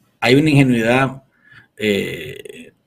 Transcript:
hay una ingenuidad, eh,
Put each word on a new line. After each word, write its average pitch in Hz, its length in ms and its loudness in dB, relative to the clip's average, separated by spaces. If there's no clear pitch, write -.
hay 120 160 2
una 156 160 2
ingenuidad, 127 720 2
eh, - 960 -8